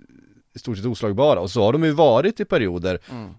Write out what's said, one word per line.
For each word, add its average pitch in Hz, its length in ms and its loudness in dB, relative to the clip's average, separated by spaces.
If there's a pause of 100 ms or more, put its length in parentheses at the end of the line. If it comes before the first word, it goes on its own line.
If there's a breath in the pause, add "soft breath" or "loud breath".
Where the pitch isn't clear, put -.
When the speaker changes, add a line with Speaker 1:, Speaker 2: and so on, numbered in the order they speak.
(540)
Speaker 1:
i - 40 -20
stort 117 180 -8
sett 98 100 -6
oslagbara. 117 540 0
Och 92 100 -6
så 110 120 0
har 107 100 4
de 156 120 0
ju 160 60 2
varit 147 500 2
i 208 40 -6
perioder 92 540 -2 (120 loud breath)
Speaker 2:
Mm. 113 280 -14